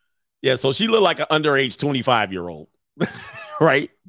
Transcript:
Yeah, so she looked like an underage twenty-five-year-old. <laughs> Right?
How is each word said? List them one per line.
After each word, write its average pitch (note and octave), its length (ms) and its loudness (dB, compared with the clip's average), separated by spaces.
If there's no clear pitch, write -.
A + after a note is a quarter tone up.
Yeah, C3 120 2
so C3+ 180 0
she G3 140 -2
looked A3 160 2
like E3+ 160 4
an D3 120 -4
underage C#3+ 480 2
twenty-five-year-old. G2+ 920 -2
<laughs> E3+ 80 0
Right? D3 320 2